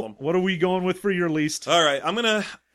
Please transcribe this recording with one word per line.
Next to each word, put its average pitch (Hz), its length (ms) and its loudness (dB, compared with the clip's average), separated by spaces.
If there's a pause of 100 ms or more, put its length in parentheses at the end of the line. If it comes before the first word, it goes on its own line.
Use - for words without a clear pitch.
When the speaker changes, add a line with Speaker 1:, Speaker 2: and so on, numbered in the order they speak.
Speaker 1:
problem. 107 180 -12
Speaker 2:
what 156 160 -2
are 185 60 2
we 185 160 0
going 180 280 0
with 185 140 -2
for 208 120 0
your 175 180 0
least? 151 380 -2
Speaker 1:
All 165 160 4
right, 143 180 2
I'm 175 140 -2
gonna, 220 300 0 (300)